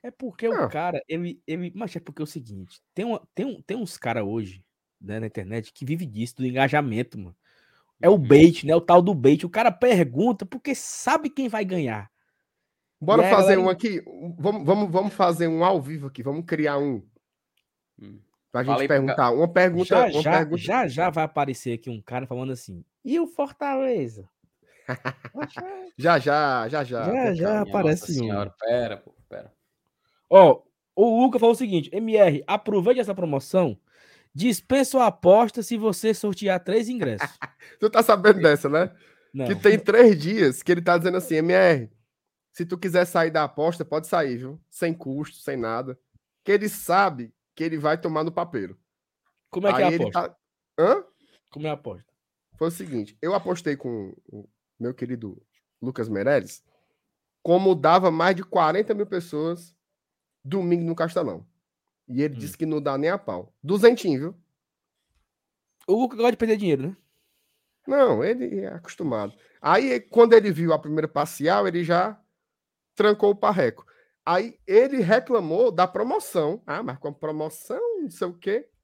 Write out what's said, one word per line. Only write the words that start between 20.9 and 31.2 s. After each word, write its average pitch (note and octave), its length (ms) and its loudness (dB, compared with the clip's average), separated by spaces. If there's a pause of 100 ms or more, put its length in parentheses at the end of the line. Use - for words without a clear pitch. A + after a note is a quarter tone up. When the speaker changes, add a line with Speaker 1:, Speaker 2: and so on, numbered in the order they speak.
Speaker 1:
vai D#3 120 -2
aparecer C3+ 500 -6
aqui A#2 180 -12
um A2 100 -12
cara B2+ 260 -10
falando B2+ 240 -8
assim: G2 320 -14 (220)
"E C4+ 140 -4
o E4 80 -2
Fortaleza?" C4 1000 -6 (600)
Speaker 2:
<laughs> - 460 -10
Speaker 1:
Poxa. - 280 -12 (360)
Speaker 2:
Já, D#3+ 220 2
já, C#3 480 0
já, C#3+ 160 -6
já. A#2+ 200 -6
Speaker 1:
Já, F#3 80 -4
Speaker 2:
Tenha A#3+ 240 -2
Speaker 1:
já E3+ 180 -2
Speaker 2:
calma. G#3 160 -2
Speaker 1:
aparece F3 420 -2
Speaker 3:
Minha C3+ 100 -4
Nossa - 20 -2
Speaker 1:
um. A2+ 40 -4
Speaker 3:
Senhora, G2+ 320 -6
pera, A2+ 380 -4
pô, - 160 -20 (160)
pera. - 240 -20 (760)
Speaker 1:
Ó, F3 340 8 (320)
o A3+ 260 4